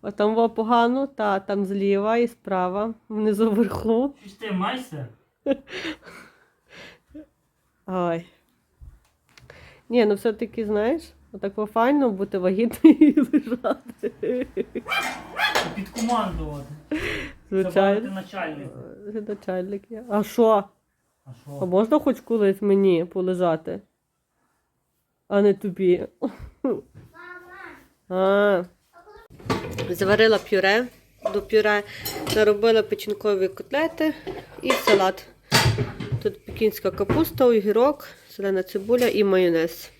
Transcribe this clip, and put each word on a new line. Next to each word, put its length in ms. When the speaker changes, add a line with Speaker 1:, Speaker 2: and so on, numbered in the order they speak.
Speaker 1:
А 80
там 240
во 160
погано, 560
та, 340
там 240
зліва 520
і 120
справа, 680
внизу 420
вверху. 720
Speaker 2:
Чи 60
ж 120
ти 120
майстер? 540
Speaker 1:
<laughs> 120
Ой. 400
Ні, 180
ну 80
все-таки, 520
знаєш, 360
отак 240
во 100
файно 440
бути 280
вагітною 580
<laughs> 40
і 200
лежати. 1300
Speaker 2:
Підкомандувати. 920
Speaker 1:
Звичайно. 580
Speaker 2:
Це 60
начальник. 540
Speaker 1:
Е, 120
начальник 640
є. 180
А 140
що? 420
Speaker 2:
А 60
що? 200
Speaker 1:
А 20
можна 340
хоч 220
колись 420
мені 420
полежати? 760
А 140
не 120
тобі? 520
Speaker 3:
Мама. 200
Speaker 1:
А. 560
Заварила 480
пюре. 360
До 100
пюре 400
наробила 460
печінкові 640
котлети 680
і 100
салат. 540
Тут 240
пекінська 440
капуста, 560
огірок, 600
зелена 260
цибуля 440
і 180
майонез. 760